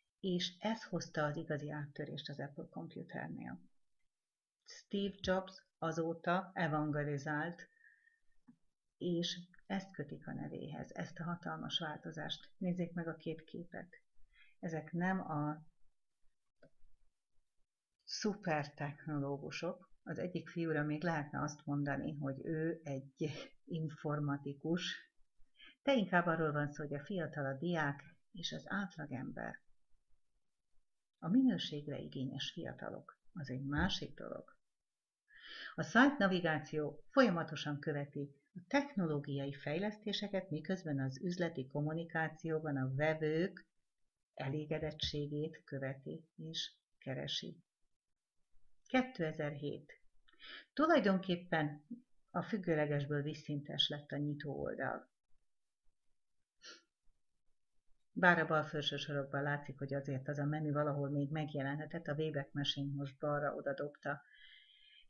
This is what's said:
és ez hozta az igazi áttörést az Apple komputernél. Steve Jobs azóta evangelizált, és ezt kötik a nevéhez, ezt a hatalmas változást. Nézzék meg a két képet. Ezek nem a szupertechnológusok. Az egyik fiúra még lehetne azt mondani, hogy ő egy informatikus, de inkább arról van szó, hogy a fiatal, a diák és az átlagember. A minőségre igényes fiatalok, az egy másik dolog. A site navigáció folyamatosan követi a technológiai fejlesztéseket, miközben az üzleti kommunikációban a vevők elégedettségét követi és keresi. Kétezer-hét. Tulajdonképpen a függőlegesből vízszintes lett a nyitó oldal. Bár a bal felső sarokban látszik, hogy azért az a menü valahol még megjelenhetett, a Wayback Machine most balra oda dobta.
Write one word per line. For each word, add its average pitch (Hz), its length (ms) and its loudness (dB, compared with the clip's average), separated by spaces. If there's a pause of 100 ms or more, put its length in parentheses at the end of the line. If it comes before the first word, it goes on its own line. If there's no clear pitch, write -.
(200)
és 180 380 0
ez 220 260 0
hozta 165 400 -2
az 147 120 0
igazi 151 340 -2
áttörést 147 580 -6
az 143 120 -8
Apple 143 300 -8
komputernél. - 920 -8 (1040)
Steve - 560 -4
Jobs 185 460 0 (120)
azóta 165 760 0
evangelizált, 151 1120 0 (1300)
és 175 420 0 (260)
ezt 196 260 -4
kötik - 340 -10
a 151 60 -6
nevéhez, - 600 -8
ezt - 260 -6
a 165 60 -4
hatalmas 170 540 -4
változást. 151 800 -6
Nézzék 175 340 0
meg 170 160 -2
a 160 80 -4
két 160 280 -6
képet. - 560 -12 (600)
Ezek 160 320 -4
nem 185 280 2
a 156 460 -2 (2500)
szupertechnológusok. 147 1900 -2 (120)
Az 175 160 -6
egyik 180 300 -4
fiúra 160 340 2
még 151 200 0
lehetne 151 400 0
azt 147 240 -4
mondani, 143 500 0
hogy 135 280 -2
ő 165 380 0
egy 143 480 -4 (340)
informatikus, 151 1500 -2 (720)
de 277 120 6
inkább 185 320 6
arról 160 260 4
van 147 200 2
szó, 156 100 -6
hogy 147 120 -2
a 143 100 -4
fiatal, 156 420 -2
a 135 100 -2
diák 151 600 0 (160)
és 170 200 -4
az 156 140 -6
átlagember. 143 960 -4 (1500)
A 170 100 -2
minőségre 170 720 4
igényes - 540 -4
fiatalok, - 680 -8 (120)
az 147 180 -6
egy 131 140 -4
másik 147 500 0
dolog. - 420 -10 (1160)
A 160 80 -2
site 269 360 8
navigáció 160 920 4
folyamatosan 156 720 4
követi 143 540 -2 (200)
a 185 120 -10
technológiai 147 880 2
fejlesztéseket, 196 960 -2
miközben 151 500 0
az 135 220 0
üzleti 175 440 0
kommunikációban 156 1080 0
a 131 180 0
vevők 156 720 2 (680)
elégedettségét 151 1300 -2
követi 139 720 -6
és 160 360 -6 (260)
keresi. - 640 -6 (1200)
Kétezer-hét. 156 1080 0 (800)
Tulajdonképpen 185 1120 4 (440)
a 175 120 0
függőlegesből 147 800 2
vízszintes 147 680 -2
lett 147 220 -6
a 143 60 -2
nyitó 147 440 -2
oldal. - 540 -4 (3000)
Bár 175 260 8
a 156 80 4
bal 156 180 4
felső 147 320 -2
sarokban 143 460 -2
látszik, 147 360 -2
hogy 139 160 -2
azért 135 340 -2
az 139 100 -2
a 143 60 0
menü 151 280 2
valahol 143 380 2
még 143 200 0
megjelenhetett, 151 760 -2
a 147 80 0
Wayback 151 380 -2
Machine 139 420 0
most 139 240 -4
balra 147 360 2
oda 139 200 -2
dobta. 143 480 -4 (880)